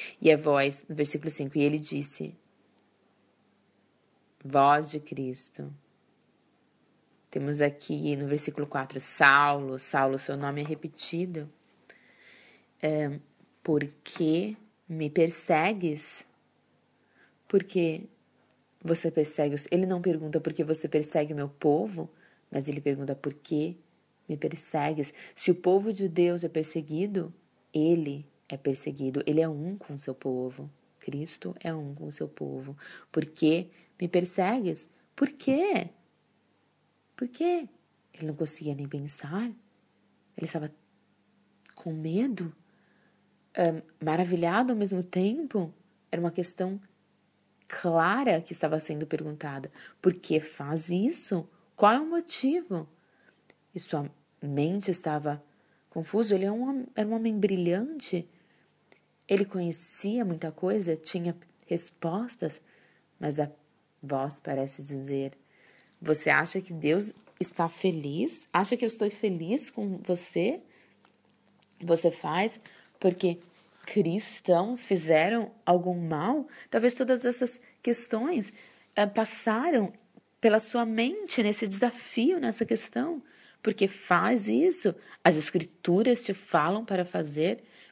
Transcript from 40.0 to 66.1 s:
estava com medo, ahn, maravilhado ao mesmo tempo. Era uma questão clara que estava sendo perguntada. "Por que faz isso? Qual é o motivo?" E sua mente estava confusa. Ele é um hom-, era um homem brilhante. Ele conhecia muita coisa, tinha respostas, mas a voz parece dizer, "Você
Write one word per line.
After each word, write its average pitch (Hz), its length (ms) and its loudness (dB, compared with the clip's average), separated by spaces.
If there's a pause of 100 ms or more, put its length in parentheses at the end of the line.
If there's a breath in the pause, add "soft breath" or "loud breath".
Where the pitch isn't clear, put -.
estava 151 260 -6 (1000)
com - 180 -10
medo, 170 640 -2 (1040 soft breath)
ahn, 165 240 2 (180)
maravilhado 175 720 2
ao 226 60 0
mesmo 196 240 0
tempo. 196 720 -2 (380)
Era 170 100 -2
uma 175 80 2
questão 185 500 -2 (880)
clara 180 720 2
que 170 140 -10
estava 156 260 0
sendo 156 280 -6
perguntada. 151 640 -8 (280 loud breath)
"Por 180 140 4
que - 260 -2
faz 151 520 -4
isso? 190 580 -2 (260 soft breath)
Qual 208 160 6
é 254 80 4
o 311 60 -4
motivo?" 311 840 -2 (840 soft breath)
E 175 60 -8
sua 143 280 -4 (320)
mente 156 520 0
estava 151 520 -2 (460 soft breath)
confusa. 208 460 0
Ele 185 100 2
é 202 60 0
um 247 180 -2
hom-, 269 260 -4
era 214 140 0
um 226 60 0
homem 226 240 0
brilhante. 190 920 0 (960 soft breath)
Ele 202 160 2
conhecia 196 800 -2
muita 165 280 -4
coisa, 180 440 0
tinha 170 400 -4 (300)
respostas, 170 960 -4 (580 soft breath)
mas 151 200 -2
a 147 100 0 (540)
voz 143 360 -4
parece 139 440 -6
dizer, 135 520 -6 (640 soft breath)
"Você 156 300 2